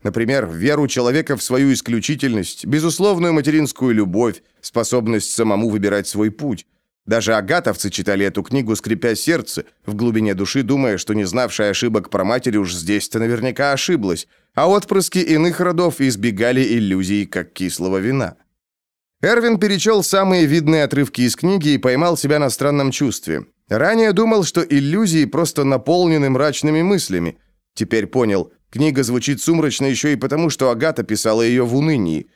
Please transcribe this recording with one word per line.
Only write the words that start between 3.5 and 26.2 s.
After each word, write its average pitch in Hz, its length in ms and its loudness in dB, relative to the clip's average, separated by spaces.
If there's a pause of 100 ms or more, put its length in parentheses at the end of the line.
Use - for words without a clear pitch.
любовь, 104 480 0 (180)
способность 117 720 -2
самому 110 400 0
выбирать 101 380 0
свой 104 220 0
путь. 117 360 -6 (400)
Даже 110 280 0
агатовцы 104 560 -2
читали 98 360 0
эту 95 160 -4
книгу, 113 340 -2
скрипя 110 380 -2
сердце. - 500 -4 (220)
В 104 80 -6
глубине 110 400 0
души 98 280 -2
думая, 123 360 0
что 107 160 -4
не 104 100 0
знавшая 104 460 -2
ошибок 107 400 -2
праматери 104 480 0
уж 90 160 -2
здесь-то 95 440 -2
наверняка 120 540 -2
ошиблась, 113 540 -2 (280)
а 151 140 2
отпрыски 196 500 2
иных 165 420 2
родов 175 400 0
избегали 120 640 0
иллюзий, 101 640 0
как - 260 -8
кислого 92 460 -4
вина. 110 380 -2 (840)
Эрвин 233 360 2
перечёл 202 440 2
самые 185 440 2
видные 156 380 2
отрывки 135 380 0
из 120 140 2
книги 170 340 0
и 135 80 2
поймал 151 380 2
себя 151 220 0
на 139 120 0
странном 139 400 0
чувстве. 101 560 -4 (220)
Ранее 214 440 2
думал, 214 320 2
что - 180 -2
иллюзии 156 640 2
просто 147 400 -2
наполнены 147 640 2